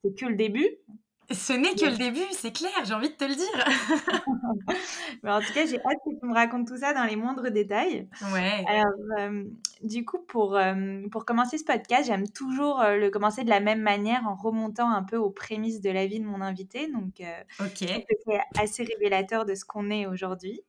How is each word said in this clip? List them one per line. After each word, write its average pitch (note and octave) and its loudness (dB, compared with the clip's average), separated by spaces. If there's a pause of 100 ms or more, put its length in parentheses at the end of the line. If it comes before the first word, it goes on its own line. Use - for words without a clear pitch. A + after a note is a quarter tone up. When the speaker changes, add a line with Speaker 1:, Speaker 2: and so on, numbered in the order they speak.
Speaker 1:
c'est G3 0
que C4 -6
le A3 2
début. A3 2 (640)
Speaker 2:
Ce B3+ -2
n'est D4 4
que - 4
Speaker 1:
Ouais. C#4 4
Speaker 2:
le A3+ -2
début, B3 0
c'est A3+ -6
clair, F4+ -4 (140)
j'ai G#3 -2
envie B3 0
de D4+ -6
te - -4
le C#4 0
dire. E4+ -2
<laughs> C#4 2 (420)
Speaker 1:
<laughs> F4 -4
Mais G#3 -2
en G#3 4
tout G#3+ -4
cas, D#4 4
j'ai B3 -2
hâte C#4 0
que D4+ -6
tu B3 -8
me A#3+ 0
racontes A#3 2
tout B3+ -10
ça C#4 0
dans B3+ 2
les G#3+ 0
moindres B3 -2
détails. G#3 0 (240)
Speaker 2:
Ouais. F#3+ 0
Speaker 1:
Alors, G#3 4 (280)
euh, G3+ -4 (400)
du A3+ -4
coup, F4+ -4 (100)
pour, G#3 2
euh, G3 2
pour A3 -6
commencer B3 2
ce D#4 -8
podcast, B3 2
j'aime G3+ 2
toujours, C4+ 0
euh, G#3 6
le G3+ 4
commencer G#3 0
de A#3 2
la G3+ 8
même G#3+ 2
manière G#3+ 2
en G3 -2
remontant A3 0
un G3+ 2
peu A3 -2
aux G#3+ 2
prémices A3 -4
de F#3+ 2
la F#3+ 2
vie G#3+ -4
de A3 -4
mon G3+ -4
invité. F#3+ -6
Donc, F#3+ -6
euh, E3+ -10 (180)
Speaker 2:
Ok. G3 -4
Speaker 1:
je F3+ -2
trouve G3+ -4
que G#3+ 4 (100)
c'est G#3 -2
assez G#3+ -2
révélateur G#3 0
de G3 -2
ce G3 -8
qu'on G#3 -4
est G#3 -2
aujourd'hui. F#3 -6